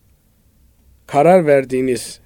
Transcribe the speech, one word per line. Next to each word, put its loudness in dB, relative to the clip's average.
karar 2
verdiğiniz -2